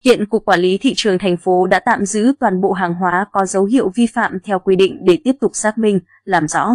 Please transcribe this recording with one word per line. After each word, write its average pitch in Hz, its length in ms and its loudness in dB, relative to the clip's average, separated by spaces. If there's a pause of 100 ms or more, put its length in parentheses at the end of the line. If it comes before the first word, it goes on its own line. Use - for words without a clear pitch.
Hiện 208 220 2
Cục 214 180 -2
Quản 180 160 2
lý 185 180 0
Thị 269 180 0
trường 185 220 0
Thành 180 180 0
phố 180 300 0
đã 185 140 2
tạm 190 260 -2
giữ 214 340 0
toàn 190 200 0
bộ 190 120 0
hàng 180 220 -4
hóa 180 380 -2
có 196 140 0
dấu 196 180 0
hiệu 208 300 0
vi 240 120 0
phạm 220 260 -4 (120)
theo 202 140 -2
quy 190 180 0
định 190 280 0
để 180 200 4
tiếp 254 160 0
tục 208 140 0
xác 214 240 -4
minh, 208 220 2 (240)
làm 170 240 0
rõ. 160 260 -2